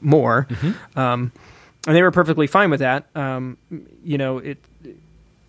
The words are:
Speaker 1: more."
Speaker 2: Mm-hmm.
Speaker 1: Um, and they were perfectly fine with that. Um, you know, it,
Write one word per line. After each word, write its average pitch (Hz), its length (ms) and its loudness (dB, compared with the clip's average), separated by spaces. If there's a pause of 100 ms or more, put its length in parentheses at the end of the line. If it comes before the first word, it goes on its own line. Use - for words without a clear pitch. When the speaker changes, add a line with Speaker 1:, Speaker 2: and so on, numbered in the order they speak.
Speaker 1:
more." 135 480 4
Speaker 2:
Mm-hmm. 143 480 -6
Speaker 1:
Um, 123 340 -2 (560)
and 156 80 4
they 175 60 6
were 180 100 4
perfectly 156 340 2
fine 190 240 2
with 143 100 0
that. 131 260 -2 (100)
Um, 131 400 -8 (480)
you 151 140 -4
know, 131 200 -4
it, 139 200 -12 (920)